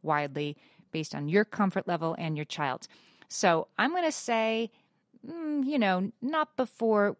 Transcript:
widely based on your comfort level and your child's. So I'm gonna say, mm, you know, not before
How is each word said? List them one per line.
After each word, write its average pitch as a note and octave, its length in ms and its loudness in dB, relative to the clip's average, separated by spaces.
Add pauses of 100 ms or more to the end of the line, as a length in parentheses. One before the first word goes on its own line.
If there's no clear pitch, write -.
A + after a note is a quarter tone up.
widely D3 560 -2 (340)
based D#3 220 -6
on D3 160 -4
your G3+ 160 4
comfort G3 420 0
level E3 300 -2
and D#3 180 -4
your D3+ 100 -6
child's. C#3 440 -4 (400)
So E3+ 380 2 (100)
I'm B3+ 160 2
gonna F4 180 0
say, A3+ 600 -2 (520)
mm, D4+ 400 -4
you C#4+ 140 0
know, F#3+ 340 2 (120)
not D4+ 340 -2
before G#3+ 640 2